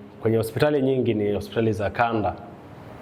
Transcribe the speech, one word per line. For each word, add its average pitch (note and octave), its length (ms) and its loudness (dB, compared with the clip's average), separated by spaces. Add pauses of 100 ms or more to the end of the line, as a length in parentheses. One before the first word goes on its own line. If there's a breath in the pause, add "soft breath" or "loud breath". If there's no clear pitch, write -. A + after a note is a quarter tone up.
(220)
kwenye A2+ 140 4
hospitali C#3+ 460 2
nyingi, B2+ 320 2
ni G#2 180 0
hospitali G#2+ 400 0
za G2 180 -2
kanda. G#2+ 440 2 (680)